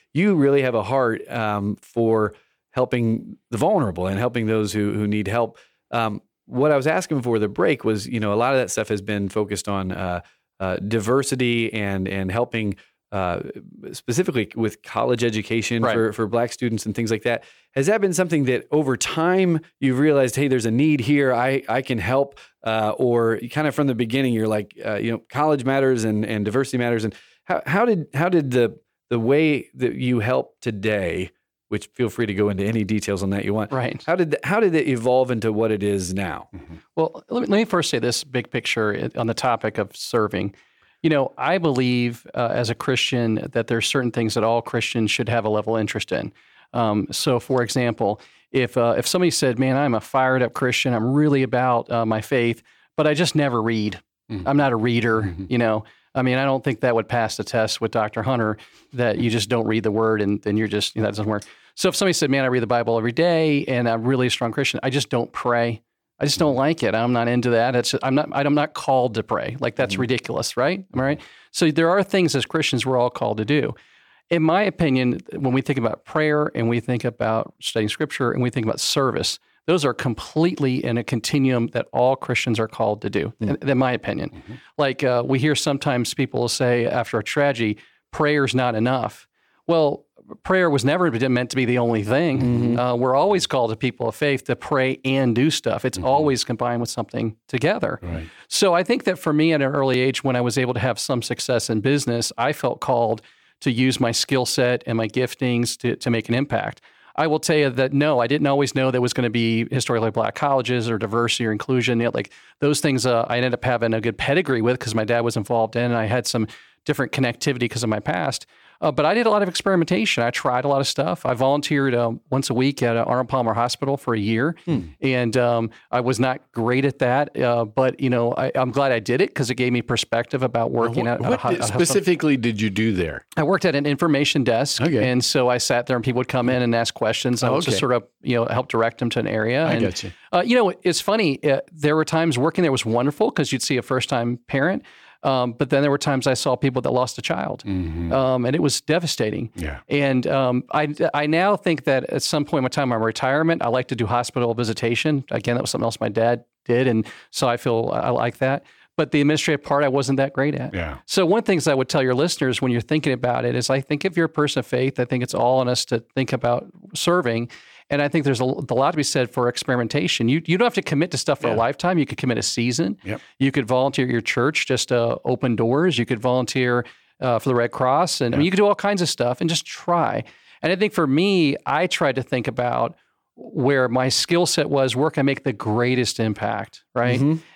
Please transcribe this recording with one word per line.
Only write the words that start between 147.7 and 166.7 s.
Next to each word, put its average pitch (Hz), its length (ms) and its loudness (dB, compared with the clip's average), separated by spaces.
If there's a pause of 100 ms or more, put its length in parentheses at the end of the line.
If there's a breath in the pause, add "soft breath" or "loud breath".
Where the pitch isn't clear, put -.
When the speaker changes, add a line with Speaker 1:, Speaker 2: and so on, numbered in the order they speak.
Speaker 2:
um, 131 340 2
and 131 80 0
it 170 80 0
was 143 180 0
devastating. 127 760 -2
Speaker 3:
Yeah. 76 220 -6 (100)
Speaker 2:
And, 139 400 0
um, 127 340 0 (100)
I, 151 220 0 (180)
I 147 140 -2
now 180 300 2
think - 300 -2
that 135 180 2
at - 180 -4
some 147 220 -2
point 156 140 -2
in 131 40 0
my 127 60 0
time, 135 220 -2
my 120 40 0
retirement, 135 680 0
I 117 40 0
like 127 200 0
to 131 80 -4
do 113 100 -2
hospital 120 480 0
visitation. 120 800 -2
Again, 117 240 -2
that 127 60 -2
was - 80 -4
something 131 160 -2
else 117 140 -4
my 117 80 -2
dad 113 360 0 (220)
did, 123 200 2
and 110 180 2 (280 loud breath)
so - 160 0
I 120 80 0
feel 117 360 -2
I, - 60 -2
I 123 120 -2
like 120 280 -2
that. 135 240 0 (340 soft breath)
But 151 140 0
the 147 100 4
administrative 147 440 2
part, 143 180 2
I 143 60 2
wasn't 135 300 0
that 135 140 0
great 143 220 0
at. 156 180 -6
Speaker 3:
Yeah. 82 340 -6
Speaker 2:
So 190 200 2
one 208 160 4
thing 185 240 0
I 151 80 4
would 131 140 0
tell 143 140 0
your 127 120 2
listeners 135 480 0
when 127 80 0
you're 117 100 2
thinking 151 320 0
about 123 320 -2
it 123 120 0
is 123 140 -2
I 135 100 2
think 147 240 -4
if 185 120 -2
you're 170 100 2
a - 20 -2
person 147 320 0
of 117 60 -6
faith, 131 340 -2
I 127 40 2
think 123 200 -2
it's - 100 -8
all 123 240 2
on 123 100 2
us 123 180 0
to 120 120 -2 (160)
think 135 180 -2
about 120 340 -2 (280)